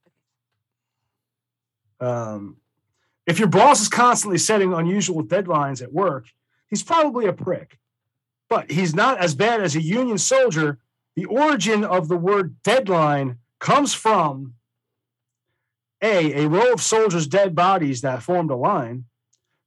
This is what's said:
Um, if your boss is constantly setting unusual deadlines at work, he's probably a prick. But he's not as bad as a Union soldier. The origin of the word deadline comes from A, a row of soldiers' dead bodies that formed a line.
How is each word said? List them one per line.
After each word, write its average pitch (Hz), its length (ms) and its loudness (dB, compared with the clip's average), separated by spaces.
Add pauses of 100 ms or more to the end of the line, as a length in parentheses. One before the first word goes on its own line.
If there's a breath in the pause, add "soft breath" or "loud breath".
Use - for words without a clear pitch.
(2000)
Um, 113 600 -8 (680)
if 170 140 0
your 220 80 2
boss 262 320 6
is 208 80 -2
constantly 214 500 2
setting 196 340 0
unusual 170 520 -2
deadlines 151 580 -2
at 123 100 -16
work, 151 340 -2 (420)
he's - 160 -6
probably 285 420 0
a 175 60 0
prick. - 460 -8 (720)
But - 220 -4
he's 165 240 -2
not 233 240 2
as 175 160 0
bad 220 260 0
as 170 140 -2
a 160 80 -2
Union 214 360 -2
soldier. 160 600 0 (380)
The 165 80 -6
origin 220 580 0
of 180 240 -2
the 175 100 0
word 180 460 -2
deadline 156 760 0 (200)
comes 262 340 2
from 139 600 -2 (1500)
A, 160 440 2
a 151 40 2
row 220 240 4
of 208 80 0
soldiers' 202 460 0
dead 185 300 0
bodies 170 460 0
that 127 200 -4
formed 170 300 -2
a 127 40 -4
line. 127 500 -4 (600)